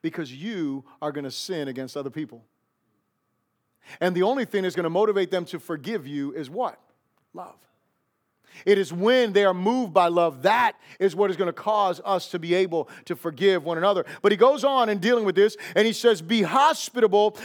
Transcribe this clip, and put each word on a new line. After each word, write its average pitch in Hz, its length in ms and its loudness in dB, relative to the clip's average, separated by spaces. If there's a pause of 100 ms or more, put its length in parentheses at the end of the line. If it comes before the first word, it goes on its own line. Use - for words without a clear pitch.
Because 160 320 -8
you 151 520 -8 (180)
are 151 80 -4
gonna 139 180 -10
sin 151 380 -8
against 131 280 -10
other 139 140 -8
people. 120 340 -12 (1600)
And 180 120 0
the 180 100 0
only 254 200 0
thing 196 200 -4
that's 185 120 -4
gonna 175 140 -2
motivate 190 420 0
them 180 140 -4
to 170 140 -12
forgive 160 460 -8
you 143 280 -8
is 139 160 -10
what? 196 280 -8 (560)
Love. 175 220 -18 (1080)
It 202 120 6
is 170 140 -2
when 226 400 2
they 202 140 4
are 190 80 4
moved 196 400 -2
by 175 160 4
love. 170 320 0
That 220 340 2 (240)
is 185 160 0
what 196 140 2
is 180 80 -4
gonna 180 160 -2
cause 202 500 -2
us 190 280 -2
to 180 80 -6
be 170 140 -2
able 170 360 0 (160)
to 175 100 -8
forgive 175 480 0
one 165 140 -4
another. 185 280 0 (160)
But 208 120 4
he 202 40 0
goes 254 280 4
on 254 240 2
in 202 80 0
dealing 226 260 2
with 190 120 0
this, 208 200 4 (180)
and 214 140 4
he 226 60 0
says, 220 280 2
"Be 208 200 0
hospitable 214 1040 2